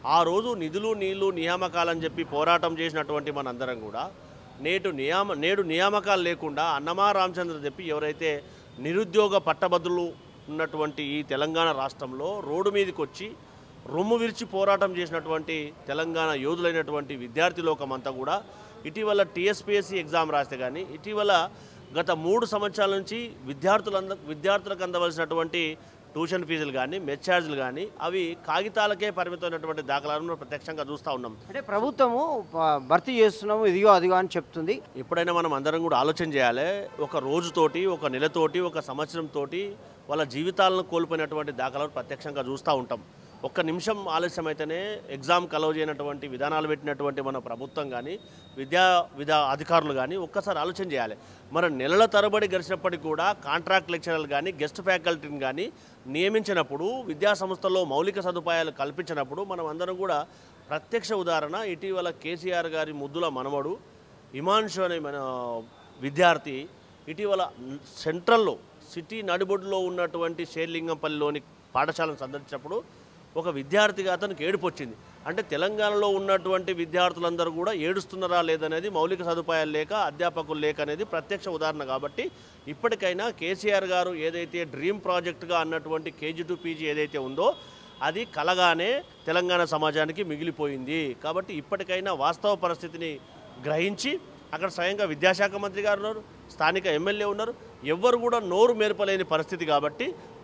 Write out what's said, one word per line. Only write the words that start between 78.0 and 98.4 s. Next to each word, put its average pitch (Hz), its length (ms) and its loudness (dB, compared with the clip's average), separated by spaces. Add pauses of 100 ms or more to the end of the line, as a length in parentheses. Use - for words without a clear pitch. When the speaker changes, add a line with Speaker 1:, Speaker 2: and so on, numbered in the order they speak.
Speaker 1:
లేదనేది 160 480 0
మౌలిక 175 320 0
సదుపాయాలు 165 480 0
లేక, 151 220 -2
అధ్యాపకులు 160 680 -2
లేక 151 200 0
అనేది 151 240 -2
ప్రత్యక్ష 190 440 -6
ఉదాహరణ. 156 360 -2
కాబట్టి 143 460 -4 (380)
ఇప్పటికైనా 196 600 0
కేసీఆర్ 190 540 0
గారు 180 300 0
ఏదైతే 170 500 -4
డ్రీమ్ 156 400 -2
ప్రాజెక్టుగా 175 540 0
అన్నటువంటి 160 520 -2
కేజీ 160 320 -8
టు 170 120 -4
పీజీ 165 320 -6
ఏదైతే 151 320 -2
ఉందో 139 360 0 (480)
అది 165 220 -2
కలగానే 180 760 2 (240)
తెలంగాణ 175 380 4
సమాజానికి 156 600 0
మిగిలిపోయింది. 147 1000 -4
కాబట్టి 185 300 -4
ఇప్పటికైనా 185 580 -2
వాస్తవ 165 420 2
పరిస్థితిని 165 640 -4 (460)
గ్రహించి, 190 560 0 (340)
అక్కడ 170 140 -2
స్వయంగా 190 360 0
విద్యాశాఖ 185 500 2
మంత్రి 202 280 -4
గారు 208 140 2
ఉన్నారు, 214 260 -6 (280)
స్థానిక 180 360 2
ఎమ్మెల్యే 196 400 0
ఉన్నారు, 214 280 -2 (300)
ఎవ్వరు 185 320 4
కూడా 240 220 2
నోరు 214 340 4